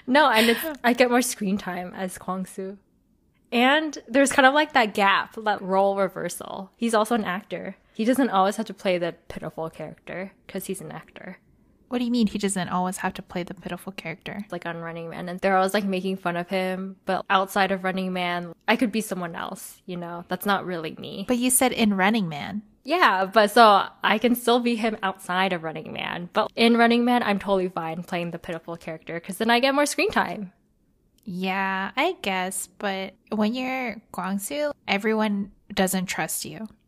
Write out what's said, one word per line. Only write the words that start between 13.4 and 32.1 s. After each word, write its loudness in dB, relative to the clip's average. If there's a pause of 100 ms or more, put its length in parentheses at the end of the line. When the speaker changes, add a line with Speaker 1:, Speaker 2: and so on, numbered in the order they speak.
Speaker 2:
the -10
pitiful -12
character? -12
Speaker 1:
Like -10
on -8
Running -10
Man, -10
and -8
they're 2
always, 4
like, 0
making -2
fun -4
of -6
him. -4
But -2
outside 2
of -4
Running -2
Man, -6 (140)
I 4
could 0
be -2
someone -6
else, -12
you -10
know? -10
That's -6
not 0
really -6
me. -10
Speaker 2:
But 2
you 2
said 4
in 2
Running 2
Man. -8 (200)
Speaker 1:
Yeah, 2
but 6
so 8 (180)
I 4
can 2
still 2
be 0
him -2
outside -2
of -6
Running -8
Man. -6
But 0
in 6
Running 6
Man, 2
I'm 0
totally 0
fine -6
playing -6
the -10
pitiful -10
character -12
'cause -12
then 0
I 6
get 4
more 4
screen 0
time. -2 (720)
Speaker 2:
Yeah, -4
I 0